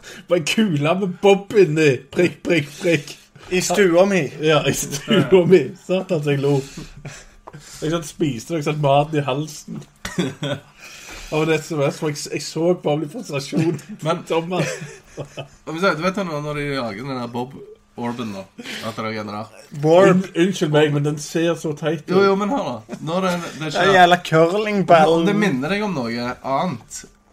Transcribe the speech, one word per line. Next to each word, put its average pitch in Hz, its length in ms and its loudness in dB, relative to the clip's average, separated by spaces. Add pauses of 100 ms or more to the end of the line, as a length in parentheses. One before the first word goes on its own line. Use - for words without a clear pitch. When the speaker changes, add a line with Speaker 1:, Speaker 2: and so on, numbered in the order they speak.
(280)
Speaker 1:
på 170 80 2
en 165 100 0
kule 165 500 0
med 190 240 -4
bob 196 340 4
inni. 156 360 4 (220)
Prikk, 175 320 0
prikk, 170 280 0
prikk. 165 460 -2 (340)
Speaker 2:
I 185 100 0
stua 180 460 4
mi. 190 140 2 (180)
Speaker 1:
Ja, 151 240 2
i 139 100 0
stua 180 720 0
mi. 175 140 6 (160)
Satan, 180 480 -4
så 147 80 0
jeg 139 80 0
lo. 139 140 0 (1300)
Jeg 156 100 -4
satt 170 80 -2
og 156 80 -12
spiste, 139 460 -4
og 160 80 -2
jeg - 20 -6
satt 151 180 -4
maten 147 380 2
i 139 80 -2
halsen. 147 560 -8 (1500)
Av 151 120 0
en 160 80 0
S 151 200 -2
M 151 120 -2
S, 165 160 -2
for 156 100 -4
jeg, 147 120 -8 (100)
jeg 147 100 -6
så 160 320 -2
bare 156 300 -2
bli 151 80 -12
frustrasjon. 156 680 -4 (240)
Speaker 3:
Men 165 220 -4
Speaker 1:
Thomas. 170 480 -2 (960)
Speaker 3:
men 156 140 -8
så, 190 140 2
du 151 100 -6
vet 185 140 -2
når, 165 240 -6
når 147 200 -6
de 143 80 -4
lager 117 340 -6
den 135 160 -8
der 120 80 -8
Bob 123 260 -8 (400)
Orben 117 420 -8
da, 95 60 -12 (400)
at 110 160 -8
det 113 80 -6
er 110 160 -6
den 104 100 -8
der. 107 200 -10 (280)
Speaker 2:
Borb. 170 300 8
Speaker 1:
Un-, 185 240 4
unnskyld 170 400 0
meg, 147 180 6
men 147 140 0
den 143 120 -2
ser 165 380 -2
så 165 180 -6
teit 160 300 -4
ut. 170 80 -6
Speaker 3:
Jo, 190 140 4
jo, 196 100 4
men 202 160 -2
hør 208 140 -2
da. 120 340 -10
Når 160 240 -4
det, 185 80 0
det 170 220 -6
Speaker 2:
Det 156 160 -8
er 147 80 -6
Speaker 3:
skjer, 185 160 2
Speaker 2:
jævla 180 320 8
curlingballen. 170 960 4
Speaker 3:
om 175 80 2
det 202 80 2
minner 156 340 0
deg 202 140 -2
om 196 100 -4
noe 120 300 -4 (180)
annet 139 540 -4 (360)